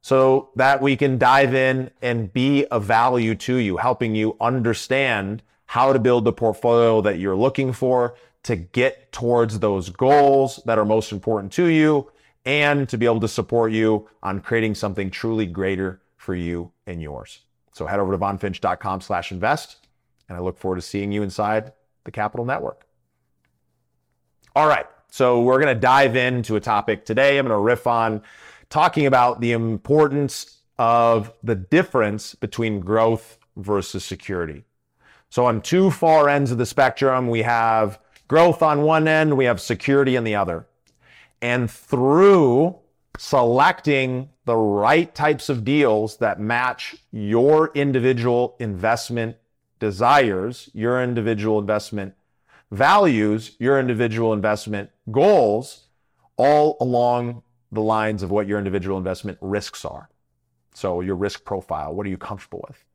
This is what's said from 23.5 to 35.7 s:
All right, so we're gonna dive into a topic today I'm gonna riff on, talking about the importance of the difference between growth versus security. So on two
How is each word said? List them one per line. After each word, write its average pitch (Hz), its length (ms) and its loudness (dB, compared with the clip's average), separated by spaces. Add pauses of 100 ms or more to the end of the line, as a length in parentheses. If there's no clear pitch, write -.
All 151 100 4
right, 120 200 2 (240)
so 123 320 2
we're 131 180 4
gonna 143 140 2
dive 127 420 4
into 123 400 -2
a 101 40 0
topic 107 440 -2
today 139 320 2
I'm 139 80 0
gonna 110 160 0
riff 117 260 0
on, 113 360 -2 (480)
talking 156 340 2
about 127 360 2
the 117 100 0
importance 135 1080 0 (200)
of 117 540 2 (100)
the 110 140 -2
difference 107 800 -2
between 110 420 -6
growth 110 580 0 (200)
versus 98 480 -4
security. 85 580 -8 (680)
So 123 180 0
on 117 140 0
two 185 300 2